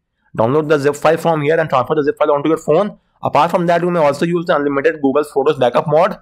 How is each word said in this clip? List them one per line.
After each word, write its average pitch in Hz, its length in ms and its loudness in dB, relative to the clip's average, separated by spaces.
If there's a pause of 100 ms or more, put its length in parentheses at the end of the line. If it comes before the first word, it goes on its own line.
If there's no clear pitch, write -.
(380)
Download 143 300 2
the 156 100 2
zip 139 160 0
file 156 220 0
from 165 260 -2
here 151 160 0
and 156 100 -2
transfer 147 280 0
the 147 80 0
zip 147 140 -2
file 151 120 0
onto 143 180 0
your 156 100 0
phone. 180 420 -2 (240)
Apart 143 260 2
from 175 160 -2
that, 170 160 2
you 175 80 -2
may 175 80 -2
also 143 260 0
use 170 220 -2
the 175 80 0
unlimited 143 480 -2
Google 139 220 0
Photos 139 340 -2
backup 127 300 0
mod 170 340 0